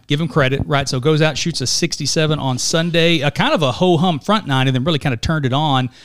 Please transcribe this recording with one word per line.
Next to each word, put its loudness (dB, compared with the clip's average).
Give 0
him -2
credit, 0
right? 0
So -2
goes 2
out, 0
shoots -4
a -4
sixty-seven -2
on -2
Sunday, 0
a 0
kind 0
of 0
a 2
ho-hum 2
front -2
nine, 2
and 2
then 0
really 0
kinda -2
turned -2
it 0
on 0